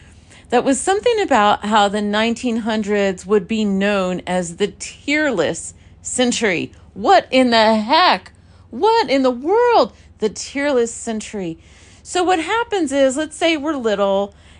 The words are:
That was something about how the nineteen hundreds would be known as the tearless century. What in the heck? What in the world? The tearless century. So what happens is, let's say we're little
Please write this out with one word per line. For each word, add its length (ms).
That 140
was 160
something 420
about 440
how 220
the 160
nineteen 540
hundreds 680
would 220
be 180
known 640
as 300
the 100
tearless 1080
century. 680
What 380
in 180
the 280
heck? 540
What 400
in 140
the 80
world? 640
The 100
tearless 640
century. 640
So 200
what 160
happens 520
is, 260
let's 180
say 220
we're 180
little 600